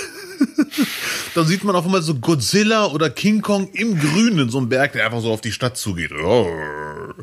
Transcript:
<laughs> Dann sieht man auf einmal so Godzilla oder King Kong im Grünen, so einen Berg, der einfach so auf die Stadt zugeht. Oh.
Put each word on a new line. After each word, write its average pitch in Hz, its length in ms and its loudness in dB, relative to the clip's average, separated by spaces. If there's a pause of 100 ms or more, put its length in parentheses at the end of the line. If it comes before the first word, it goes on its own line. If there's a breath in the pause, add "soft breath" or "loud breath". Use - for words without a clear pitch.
<laughs> - 1300 -4
Dann 160 140 2
sieht 190 160 0
man 196 120 2
auf 170 100 2
einmal 190 160 2
so 156 140 0
Godzilla 190 720 2
oder 151 220 0
King 208 320 2
Kong 196 320 0
im 202 240 0
Grünen, 151 520 2
so 127 80 -2
einen 123 120 0
Berg, 131 240 2
der 110 120 0
einfach 113 160 -2
so 113 100 0
auf 110 100 -2
die 113 120 -4
Stadt 123 240 -2
zugeht. 85 340 -4
Oh. 87 380 2 (720)